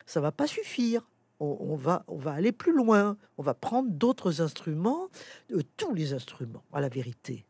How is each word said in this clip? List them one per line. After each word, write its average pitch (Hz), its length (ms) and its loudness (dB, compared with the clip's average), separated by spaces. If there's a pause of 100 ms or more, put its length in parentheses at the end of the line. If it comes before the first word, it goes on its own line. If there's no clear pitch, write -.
ça - 160 -2
va 147 100 2
pas 294 160 0
suffire. 240 580 -2 (360)
On, 147 180 -2
on 151 160 -4
va, 147 320 0
on - 100 -8
va 147 140 -6
aller 175 220 2
plus - 200 0
loin. 208 440 6 (200)
On 147 60 -6
va 135 100 2
prendre 254 380 0
d'autres 170 500 2
instruments, 180 680 -2 (420)
euh, 185 100 0 (140)
tous 349 180 -4
les 156 200 -2
instruments, 120 580 -10
à 147 80 -4
la 139 80 0
vérité, 123 640 -8